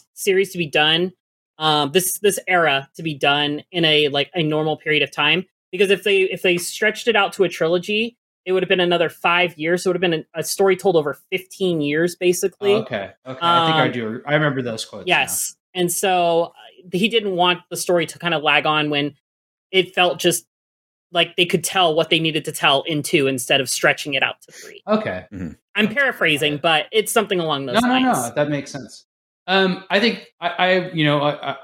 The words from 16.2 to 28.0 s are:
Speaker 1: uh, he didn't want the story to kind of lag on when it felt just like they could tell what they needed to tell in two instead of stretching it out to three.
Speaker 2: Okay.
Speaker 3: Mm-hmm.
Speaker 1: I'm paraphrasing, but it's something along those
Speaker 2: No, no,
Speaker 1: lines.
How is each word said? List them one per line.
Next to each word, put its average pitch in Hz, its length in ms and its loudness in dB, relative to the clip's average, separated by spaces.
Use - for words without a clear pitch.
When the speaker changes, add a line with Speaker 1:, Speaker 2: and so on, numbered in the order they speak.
Speaker 1:
uh, - 440 -20
he 190 160 2
didn't 202 300 -2
want 175 320 2
the 170 80 -10
story 175 280 0
to - 140 -12
kind 170 140 -2
of 151 100 -2
lag 151 220 2
on 151 240 0
when 147 260 -2
it 185 240 0
felt 175 240 0
just 170 260 0
like 170 240 -2
they 180 80 4
could 170 180 0
tell 175 320 0
what 160 140 0
they 170 100 2
needed 156 260 -2
to 156 60 -10
tell 139 320 2
in 151 180 -4
two 139 260 2
instead 135 340 0
of 127 80 -6
stretching 147 440 -2
it 135 100 -2
out - 180 -6
to - 100 -20
three. - 380 -20
Speaker 2:
Okay. 101 440 -4
Speaker 3:
Mm-hmm. 90 180 -8
Speaker 1:
I'm 208 120 0
paraphrasing, 165 680 -2
but 156 340 0
it's 220 220 -2
something 202 260 0
along 147 280 -4
those 208 140 0
Speaker 2:
No, 247 60 2
no, 247 60 2
Speaker 1:
lines. 254 240 2